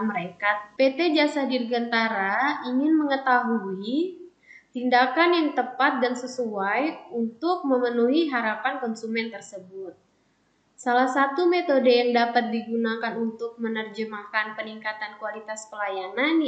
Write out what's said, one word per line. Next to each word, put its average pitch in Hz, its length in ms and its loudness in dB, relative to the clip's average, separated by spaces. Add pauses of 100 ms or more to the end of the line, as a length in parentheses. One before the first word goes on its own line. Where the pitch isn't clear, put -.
mereka. 208 720 -2
P 269 160 4
T 339 160 0
Jasa 294 400 2
Dirgantara 233 1200 0
ingin 285 320 2
mengetahui 247 1200 0 (500)
tindakan 254 640 4
yang 311 220 2
tepat 262 420 0
dan 247 160 2
sesuai 233 960 -4
untuk 240 540 -2
memenuhi 247 640 2
harapan 247 500 -2
konsumen 226 540 -4
tersebut. 190 640 -14 (800)
Salah 254 320 2
satu 277 400 2
metode 294 420 4
yang 240 240 4
dapat 233 380 2
digunakan 226 680 -2
untuk 226 400 -6
menerjemahkan 214 960 -4
peningkatan 214 640 -10
kualitas 214 480 -10
pelayanan 208 800 0